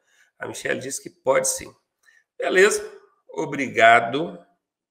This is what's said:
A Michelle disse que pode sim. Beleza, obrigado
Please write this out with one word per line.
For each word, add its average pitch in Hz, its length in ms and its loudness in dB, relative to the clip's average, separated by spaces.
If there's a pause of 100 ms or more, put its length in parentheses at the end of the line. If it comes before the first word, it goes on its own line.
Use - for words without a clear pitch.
(380)
A - 100 -12
Michelle 135 320 -6
disse 127 220 -12
que - 80 -16
pode - 380 0
sim. - 260 -8 (640)
Beleza, 190 460 2 (460)
obrigado 123 1080 2 (540)